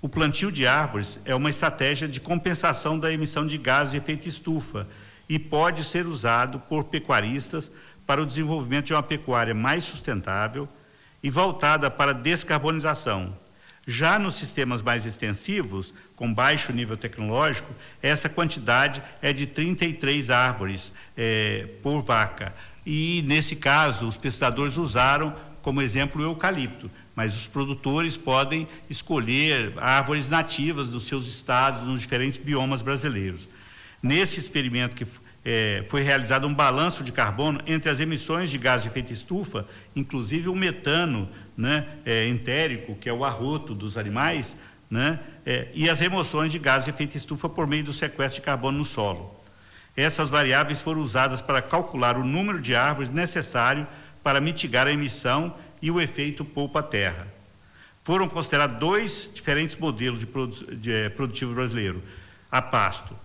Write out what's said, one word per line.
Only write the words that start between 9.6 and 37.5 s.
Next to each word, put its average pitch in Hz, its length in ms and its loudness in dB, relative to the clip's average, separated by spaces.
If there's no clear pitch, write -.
sustentável 110 840 -4
e 139 80 -2
voltada 151 600 4
para 143 200 2
a 135 40 2
descarbonização. 143 1200 0
Já 156 320 4
nos 190 160 0
sistemas 123 480 -2
mais 117 240 0
extensivos, 104 880 -4
com 117 180 -2
baixo 139 380 2
nível 113 280 -2
tecnológico, 117 760 -2
essa 147 260 2
quantidade 139 760 2
é 143 100 2
de 139 140 -2
trinta 170 400 0
e 160 80 -2
três 139 340 0
árvores, 107 640 2
é, 107 500 0
por 143 200 0
vaca. 107 520 2
E, 160 420 0
nesse 147 300 2
caso, 139 500 4
os 110 120 -4
pesquisadores 135 580 0
usaram 143 580 2
como 139 180 0
exemplo 135 400 0
o 151 40 0
eucalipto, 160 680 -2
mas 110 200 0
os - 100 -6
produtores 139 720 -2
podem 139 500 2
escolher 135 880 0
árvores 139 500 2
nativas 156 600 0
dos 117 180 -6
seus 131 200 -4
estados, 123 600 0
nos 127 140 -2
diferentes 131 380 -2
biomas 135 440 0
brasileiros. 110 680 -4
Nesse 175 380 2
experimento 123 540 -2
que - 100 -8
f-, - 160 -16
é, 107 460 0
foi 143 140 0
realizado 135 440 2
um 147 60 0
balanço 147 500 2
de 123 100 -8
carbono 135 540 0